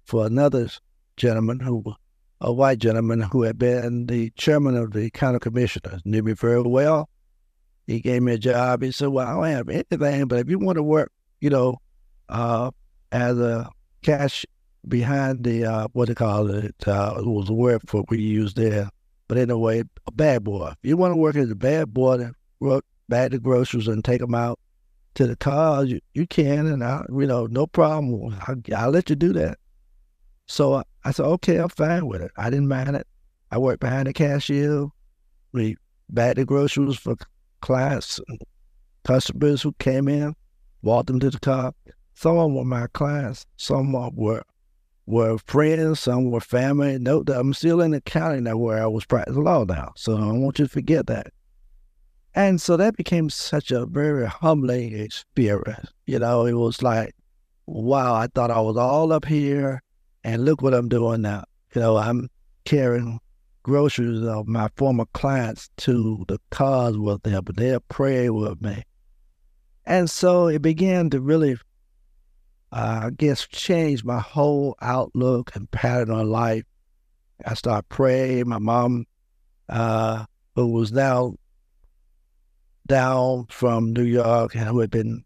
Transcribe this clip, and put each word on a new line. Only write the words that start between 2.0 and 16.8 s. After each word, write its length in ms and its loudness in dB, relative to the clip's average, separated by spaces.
a 120 -2
white 260 2
gentleman 420 2
who 220 0
had 160 0
been 480 0
the 240 -2
chairman 460 2
of 160 -2
the 180 -2
county 280 0
commissioners, 640 -4
knew 180 0
me 100 0
very 300 2
well. 460 2
He 140 -4
gave 220 0
me 120 2
a 40 0
job. 440 0
He 100 -4
said, 160 -2
"Well, 180 0
I 80 -4
don't 100 -2
have 240 -2
anything, 600 -2
but 100 0
if 100 -2
you 100 0
want 180 0
to 60 0
work, 280 2
you 100 0
know, 280 2
uh, 420 -2
as 260 0
a 320 0
cash 420 0
behind 560 0
the, 220 0
uh, 280 -2
what 160 0
they 60 -2
call 360 0
it, 260 -6